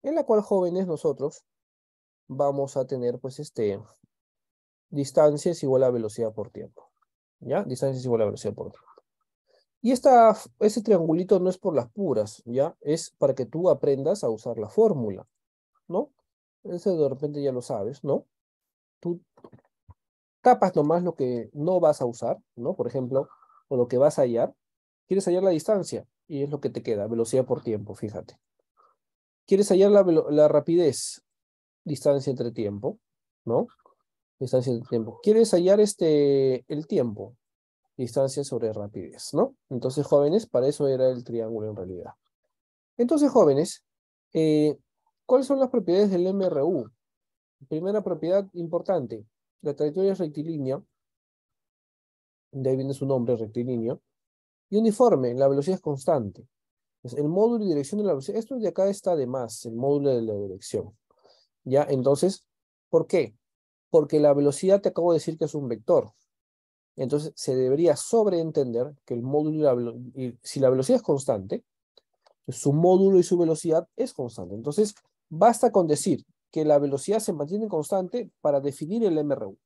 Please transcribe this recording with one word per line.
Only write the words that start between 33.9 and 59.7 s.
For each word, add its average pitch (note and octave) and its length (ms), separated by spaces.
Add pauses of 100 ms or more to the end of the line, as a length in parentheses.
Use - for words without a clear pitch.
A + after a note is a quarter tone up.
Distancia B2+ 340
entre A#2 180
tiempo. A2+ 340
Quieres A3 300
hallar, F#3 260
este, C#3+ 920
el D#3 140
tiempo, A#2 500 (600)
distancia C3+ 460
sobre A#2 280
rapidez, G2+ 640
¿no? E3 220 (140)
Entonces, C3 360
jóvenes, D#3 400
para C3 220
eso C#3+ 200
era C3 220
el B2 140
triángulo A2+ 460
en G#2 60
realidad. F2+ 380 (840)
Entonces, C#4 340
jóvenes, E3+ 520 (500)
eh, D3+ 440 (480)
¿cuáles C4 220
son C#4 120
las C4 100
propiedades G3 420
del F3+ 160
M G3 180
R D3+ 160
U? D3 260 (800)
Primera F#3+ 360
propiedad F3+ 500
importante, E3 720 (360)
la C#3+ 140
trayectoria E3 360
es F#3 80
rectilínea. D3+ 600 (1700)
De C3 180
ahí C3 60
viene C3+ 180
su C3+ 140
nombre, B2+ 280
rectilíneo, A#2+ 680 (680)
y G3+ 80
uniforme, G#3 560
la C3+ 140
velocidad C#3 280
es - 60
constante. C3+ 640 (540)
Pues B2 120
el D3 140
módulo G#3+ 360
y G3 60
dirección D3+ 300
de G#3 60
la F3+ 80
velocidad, C#3+ 240
esto A3+ 200
de A3 100
acá F#3 220
está F#3+ 260
de C3+ 120
más, B2 380
el A2+ 100